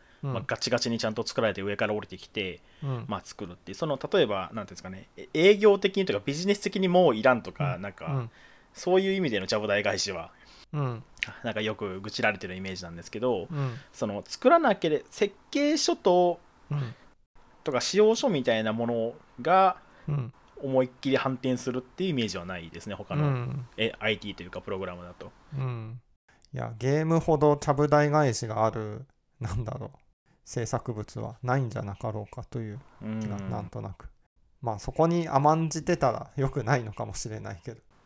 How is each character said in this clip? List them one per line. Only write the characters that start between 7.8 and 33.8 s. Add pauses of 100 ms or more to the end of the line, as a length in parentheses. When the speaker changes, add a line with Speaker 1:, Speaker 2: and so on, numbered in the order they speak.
Speaker 2:
な
ん
か、
Speaker 1:
う
ん。 (460)
Speaker 2:
そ
う
い
う
意
味
で
の
ち
ゃ
ぶ
台
返
し
は、 (420)
Speaker 1:
う
ん。 (400)
Speaker 2:
な
ん
か
よ
く
愚
痴
ら
れ
て
る
イ
メ
ー
ジ
な
ん
で
す
け
ど、
Speaker 1:
う
ん。 (180)
Speaker 2:
そ
の、
作
ら
な
け
れ-、
設 (160)
計
書
と、 (300)
Speaker 1:
う
ん。 (720)
Speaker 2:
と
か
仕
様
書
み
た
い
な
も
の (260)
が、 (300)
Speaker 1:
う
ん。 (300)
Speaker 2:
思
い
っ (100)
き
り
反
転
す
る
っ
て
い
う
イ
メ
ー
ジ
は
な
い
で
す
ね、
他
の、
Speaker 1:
う
ん。 (100)
Speaker 2:
え、
ア
イ
テ
ィ
ー
と
い
う
か
プ
ロ
グ
ラ
ム
だ
と。 (220)
Speaker 1:
う
ん。 (540)
い
や、
ゲ
ー
ム
ほ
ど
ち
ゃ
ぶ
台
返
し
が
あ
る、 (340)
な
ん
だ
ろ
う、 (460)
制
作
物
は
な
い
ん
じ
ゃ
な
か
ろ
う
か
と
い
う (400)
気
が、
Speaker 2:
う
ん。
Speaker 1:
な
ん
と